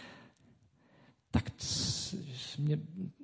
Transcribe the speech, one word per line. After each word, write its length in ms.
tak 260
c-, 600
mě 220